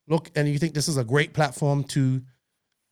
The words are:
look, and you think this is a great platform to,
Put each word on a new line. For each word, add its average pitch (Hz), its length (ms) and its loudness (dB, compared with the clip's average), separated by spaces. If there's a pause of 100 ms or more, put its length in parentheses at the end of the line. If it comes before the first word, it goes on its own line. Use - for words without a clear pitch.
look, 156 280 -2
and 147 140 2
you 143 100 0
think 156 140 0
this 147 160 -2
is 143 80 0
a 127 80 0
great 147 260 0
platform 143 540 0
to, 131 360 0 (720)